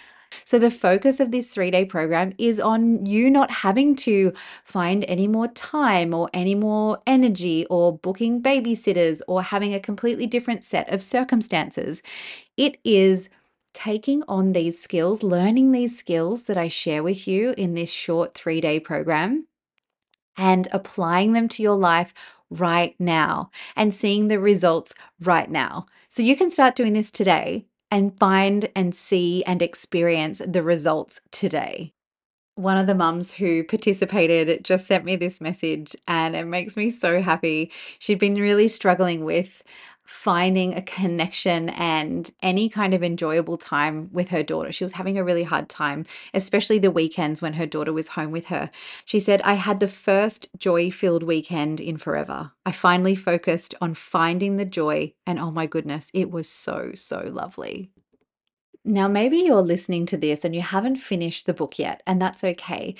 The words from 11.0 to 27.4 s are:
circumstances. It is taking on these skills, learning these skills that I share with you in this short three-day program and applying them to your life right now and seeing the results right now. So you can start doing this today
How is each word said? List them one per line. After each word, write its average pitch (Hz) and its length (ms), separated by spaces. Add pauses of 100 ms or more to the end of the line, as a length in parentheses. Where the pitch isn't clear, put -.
circumstances. 214 1000 (540)
It 285 260
is 190 460 (440)
taking 220 560
on 190 240
these 170 280
skills, 190 440
learning 214 480
these 247 260
skills 175 460
that 202 120
I 170 120
share 151 340
with 190 240
you 208 320
in 175 160
this 170 160
short 170 420
three-day 160 460
program 165 720 (880)
and 185 340
applying 190 640
them 233 160
to - 140
your 208 120
life 180 400 (360)
right 170 500
now 160 500 (240)
and 214 180
seeing 208 360
the 214 100
results 180 560 (260)
right 170 300
now. 151 360 (220)
So - 140
you 262 140
can 349 140
start 262 260
doing 226 160
this 214 180
today 185 560 (240)